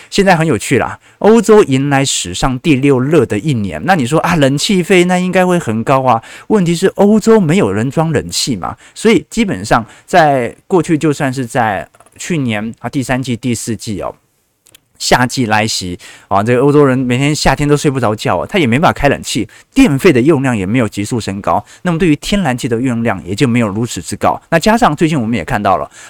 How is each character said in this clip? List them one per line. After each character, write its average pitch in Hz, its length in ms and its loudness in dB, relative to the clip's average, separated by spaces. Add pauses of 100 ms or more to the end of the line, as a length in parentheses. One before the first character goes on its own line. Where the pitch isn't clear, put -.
现 196 160 0
在 185 120 4
很 160 100 0
有 127 100 0
趣 117 220 -2
啦。 - 180 -4 (200)
欧 220 240 4
洲 214 220 6
迎 135 260 -2
来 139 160 0
史 - 280 -6
上 131 260 -4
第 151 160 0
六 135 220 2
热 151 280 0
的 107 120 -4
一 139 180 -4
年， 90 280 -6
那 175 100 0
你 135 140 0
说 156 140 0
啊， 175 140 -2
冷 139 220 2
气 190 240 0
费 180 220 2
那 180 160 0
应 180 140 -2
该 185 120 2
会 175 140 2
很 113 240 -4
高 135 200 2
啊？ 120 200 2 (240)
问 208 160 2
题 170 100 0
是 175 220 0
欧 208 240 4
洲 220 220 4
没 165 160 2
有 131 120 2
人 110 220 -2
装 160 220 -2
冷 87 160 -2
气 - 260 -4
嘛， 65 220 -8 (180)
所 226 160 2
以 170 180 2
基 226 140 -2
本 107 220 -4
上 117 200 0 (200)
在 139 500 2 (100)
过 180 160 2
去， 160 160 0
就 151 140 0
算 135 220 -4
是 131 120 -6
在 110 440 -2 (260)
去 - 220 -6
年 113 420 -4
啊 120 80 -10
第 131 160 -4
三 131 180 -4
季、 127 140 -6
第 120 180 -4
四 110 220 -6
季 95 260 -10
哦， 60 140 -10 (840)
夏 127 280 2
季 120 200 -2
来 107 200 2
袭 90 320 -6 (300)
啊， 98 120 2
这 120 140 2
个 120 60 2
欧 143 100 4
洲 147 140 6
人 127 120 2
每 123 200 -2
天 143 180 0
夏 - 180 0
天 147 140 0
都 147 80 4
睡 143 160 0
不 131 80 -4
着 107 160 0
觉 104 220 -2
啊， 78 100 -4
他 208 100 -4
也 160 80 2
没 117 140 2
办 165 100 4
法 - 40 2
开 143 160 0
冷 101 120 0
气， - 260 -6 (260)
电 139 260 4
费 175 140 4
的 117 80 2
用 139 200 2
量 127 140 0
也 95 100 -4
没 110 120 -2
有 117 100 2
急 101 160 -8
速 117 160 -4
升 101 220 -6
高， 90 220 -2 (180)
那 180 100 -2
么 160 60 0
对 185 100 0
于 147 100 2
天 202 240 -4
然 127 160 -2
气 123 120 -6
的 113 100 -2
用 120 240 -2
量 101 220 -2
也 95 100 -6
就 127 120 2
没 120 120 2
有 113 80 0
如 107 180 -4
此 - 160 -8
之 - 140 -10
高。 - 340 -2
那 165 80 2
加 214 200 2
上 185 180 2
最 165 120 0
近 156 120 -2
我 110 60 -2
们 117 100 -2
也 85 80 -4
看 104 180 -4
到 95 160 2
了， 69 120 -8 (200)